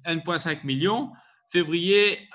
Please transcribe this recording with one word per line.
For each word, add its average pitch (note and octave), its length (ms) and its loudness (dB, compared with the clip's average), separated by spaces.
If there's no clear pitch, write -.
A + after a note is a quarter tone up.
un E3 160 -4
point E3 180 -2
cinq D#3 240 -6
million. F3+ 480 -2
Février, F3 880 2